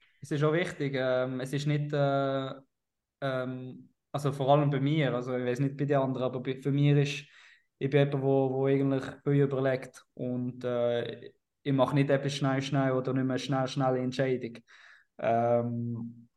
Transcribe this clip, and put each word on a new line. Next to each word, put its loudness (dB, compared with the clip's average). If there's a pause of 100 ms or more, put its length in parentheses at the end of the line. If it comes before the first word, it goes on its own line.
(220)
Es -12
ist 0
auch 2
wichtig, -2
ähm, 0
es -6
ist -2
nicht, 0
äh, 0 (680)
ähm, -6 (220)
also -2
vor 0
allem 6
bei 0
mir, 2
also -4
ich -4
weiss 0
nicht -2
bei -2
den 2
anderen, 0
aber -4
bei, -6
für -2
mich 4
ist, 0 (480)
ich -4
bin 6
jemand, -4
wo, 2
wo 0
eigentlich 2 (200)
viel 4
überlegt -2 (120)
und, -6
äh, -2 (300)
ich -2
mache 2
nicht 4
etwas 0
schnell, 0
schnell 0
oder -2
nicht 0
mehr 0
schnell, -2
schnelle 0
Entscheidung. -2 (600)
Ähm, 0